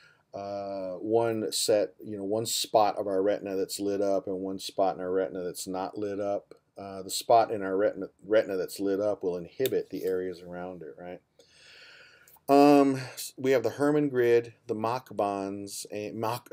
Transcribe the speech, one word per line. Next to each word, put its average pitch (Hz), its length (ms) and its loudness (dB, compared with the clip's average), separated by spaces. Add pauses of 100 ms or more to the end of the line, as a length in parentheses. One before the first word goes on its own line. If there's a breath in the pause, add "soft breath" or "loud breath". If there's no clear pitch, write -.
(320 loud breath)
uh, 98 680 -8
one 110 540 0
set, - 480 2
you 107 160 -10
know, 98 80 -8
one 107 220 -2
spot 107 520 2
of 104 100 -4
our 95 160 0
retina 101 320 -2
that's 95 240 -4
lit 101 200 -2
up 98 280 0
and 95 140 -6
one 95 180 -6
spot 95 360 -2
in 85 60 -12
our 90 100 -4
retina 92 300 -2
that's 90 240 -8
not 92 320 -6
lit 101 220 -4
up, 101 340 -4 (240)
uh, 98 240 -12
the 95 80 -12
spot 113 420 4
in 104 120 -4
our 95 120 -2
retina, 101 360 0 (120)
retina 101 320 2
that's 90 240 -6
lit 98 200 0
up 104 240 -2
will 90 140 -2
inhibit 92 520 -4
the - 160 -8
areas 92 340 -2
around 90 440 -12
it, 76 160 -16
right? 87 220 -14 (1300 loud breath)
Um, 143 500 8
s-, - 380 -12
we 131 160 2
have 123 120 4
the 110 80 0
Hermann 147 380 2
grid, 120 440 4 (140)
the 113 80 -4
Mach 110 400 -4
bonds, 101 760 -4
and 104 280 -8
Mach, 113 340 -4